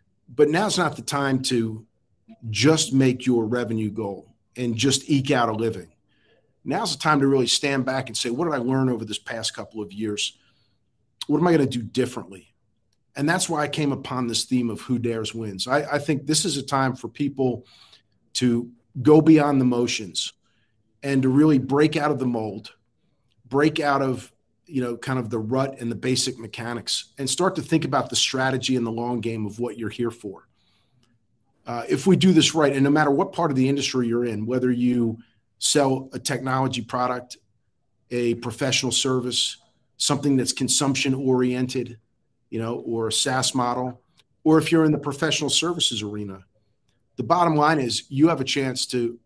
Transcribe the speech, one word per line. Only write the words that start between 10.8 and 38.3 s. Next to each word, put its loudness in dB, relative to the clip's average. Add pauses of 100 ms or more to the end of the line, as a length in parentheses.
What 2
am 4
I 6
gonna 4
do -4
differently?" -6 (640)
And -4
that's 0
why -2
I -2
came -2
upon -6
this -4
theme 0
of -8
Who -2
Dares -4
Wins. -8
I, 0
I 2
think -4
this 0
is -4
a -6
time 0
for -12
people -2 (680)
to 0 (300)
go 8
beyond 6
the 4
motions -2 (680)
and 0
to 2
really 6
break 2
out 0
of -2
the -2
mold, -6 (760)
break 2
out 2
of, -4 (360)
you -4
know, -6
kind -4
of -4
the -2
rut -2
and -6
the -6
basic -2
mechanics, -8
and -6
start 0
to -6
think 0
about -2
the -4
strategy 0
and -2
the -4
long -4
game -6
of -10
what -6
you're -6
here -4
for. -14 (1200)
Uh, -8
if 0
we 8
do 6
this 6
right, 4
and 4
no 6
matter 4
what 2
part 0
of -2
the 4
industry 0
you're 0
in, -4
whether 0
you 2 (400)
sell 0
a -10
technology -2
product, -4 (720)
a 0